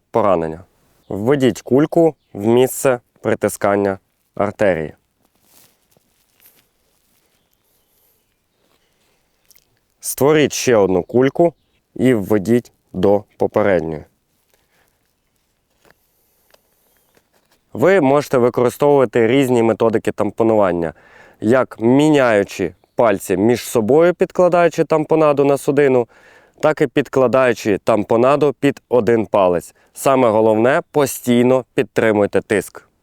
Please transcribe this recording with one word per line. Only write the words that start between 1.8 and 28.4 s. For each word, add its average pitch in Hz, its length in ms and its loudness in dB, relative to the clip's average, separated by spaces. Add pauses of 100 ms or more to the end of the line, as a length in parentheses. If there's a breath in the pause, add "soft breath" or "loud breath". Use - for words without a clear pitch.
в 101 140 -8
місце 123 540 0 (200)
притискання 101 760 -2 (360)
артерії. 98 600 -4 (4000)
Створіть 147 520 0
ще - 240 -2
одну 92 260 0
кульку 135 520 -2 (400)
і 127 200 0
введіть 107 580 -2 (200)
до 101 320 0 (120)
попередньої. 87 680 -2 (3750)
Ви 180 280 2
можете 139 380 0
використовувати 123 880 0
різні 123 360 2
методики 113 500 0
тампонування, 101 840 -2 (460 soft breath)
як 117 400 -2
міняючи 120 920 0 (200)
пальці 101 420 0
між 110 240 0
собою, 147 540 0
підкладаючи 175 720 0
тампонаду 151 600 0
на 139 140 0
судину, 135 500 0 (520 soft breath)
так 151 200 -2
і 156 60 2
підкладаючи 123 920 0
тампонаду 127 840 0